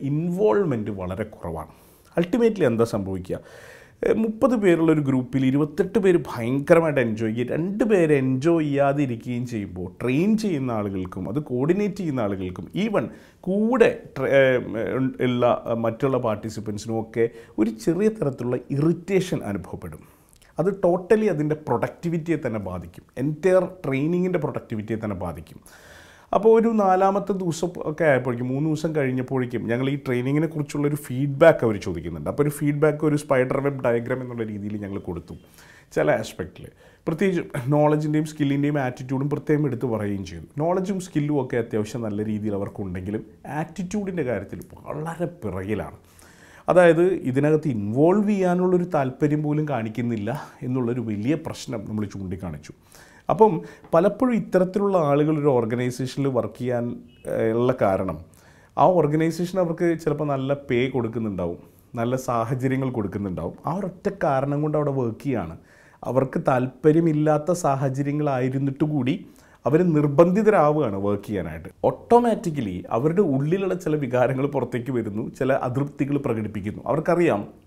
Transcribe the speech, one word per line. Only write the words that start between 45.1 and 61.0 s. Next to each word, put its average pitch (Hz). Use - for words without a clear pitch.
പിറകിലാണ്. 95
അതായത് 170
ഇതിനകത്ത് 151
ഇൻവോൾവ് 143
ചെയ്യാനുള്ളൊരു 180
താല്പര്യം 151
പോലും 151
കാണിക്കുന്നില്ല 117
എന്നുള്ളൊരു 123
വലിയ 110
പ്രശ്നം 127
നമ്മൾ 107
ചൂണ്ടിക്കാണിച്ചു. 92
അപ്പം 175
പലപ്പോഴും 202
ഇത്തരത്തിലുള്ള 185
ആളുകൾ 151
ഒരു 147
ഓർഗനൈസേഷനിൽ 123
വർക്ക് 120
ചെയ്യാൻ, 120
ഏഹ്, 113
ഉള്ള 123
കാരണം 95
ആ 135
ഓർഗനൈസേഷൻ 165
അവർക്ക് 170
ചിലപ്പോൾ 151
നല്ല 135
പേ 131
കൊടുക്കുന്നുണ്ടാവും, 110